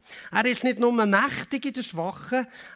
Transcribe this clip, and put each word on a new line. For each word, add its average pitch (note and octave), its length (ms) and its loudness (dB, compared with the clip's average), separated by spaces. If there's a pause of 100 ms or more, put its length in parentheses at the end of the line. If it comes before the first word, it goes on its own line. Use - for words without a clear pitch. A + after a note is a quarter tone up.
(320)
Er G#3+ 140 4
ist B3 180 0
nicht A#3 160 0
nur A#3+ 120 6 (140)
mächtig A#3+ 600 0
in C4 60 -4
den B3 120 -8
Schwachen, G#3+ 640 -4 (280)